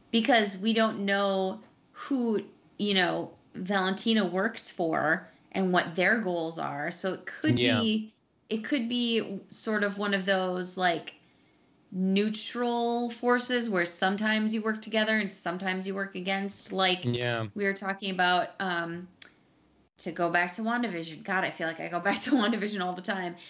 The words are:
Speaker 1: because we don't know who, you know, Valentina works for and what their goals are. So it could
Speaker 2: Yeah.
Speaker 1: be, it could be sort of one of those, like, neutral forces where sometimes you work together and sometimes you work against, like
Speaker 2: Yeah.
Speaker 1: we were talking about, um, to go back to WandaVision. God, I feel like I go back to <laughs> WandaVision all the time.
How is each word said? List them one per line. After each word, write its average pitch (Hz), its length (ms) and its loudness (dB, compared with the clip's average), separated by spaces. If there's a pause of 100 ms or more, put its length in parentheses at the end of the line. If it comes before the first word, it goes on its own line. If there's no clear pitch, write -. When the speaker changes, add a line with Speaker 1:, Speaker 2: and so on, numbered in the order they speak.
(100)
Speaker 1:
because 226 480 4
we 220 160 2
don't 220 320 2
know 196 540 2 (320)
who, 240 520 0 (340)
you 208 160 2
know, 170 380 2 (220)
Valentina 196 680 0
works 185 460 -2
for 160 560 0 (260)
and 190 200 0
what 170 240 2
their 196 240 4
goals 170 380 -2
are. 147 340 -4
So 185 220 -4
it - 100 -10
could - 340 0
Speaker 2:
Yeah. 233 220 4
Speaker 1:
be, 220 320 0 (380)
it 220 120 0
could 233 280 0
be 233 580 0
sort 214 340 -2
of 202 140 0
one 202 160 0
of 190 140 0
those, 185 500 0
like, 175 380 0 (760)
neutral 233 1200 0
forces 240 600 2
where 180 160 2
sometimes 214 680 0
you 220 80 -2
work 214 220 -2
together 220 360 2
and 196 140 -2
sometimes 185 540 -4
you 196 80 -4
work 196 200 -6
against, 196 580 -4
like 185 320 4
Speaker 2:
Yeah. 120 500 0
Speaker 1:
we 202 100 -2
were 196 80 2
talking 196 380 -4
about, 180 400 2 (100)
um, 175 480 -4 (920)
to 175 140 -8
go 170 180 0
back 175 240 2
to 226 80 -8
WandaVision. 185 600 -4
God, 190 200 0
I 135 60 -2
feel 165 160 -4
like 160 140 -6
I 165 80 -6
go 170 120 -4
back 196 220 0
to 226 80 -6
<laughs> - 20 4
WandaVision 208 520 2
all 180 80 -2
the 180 100 -8
time. 185 320 -4 (160)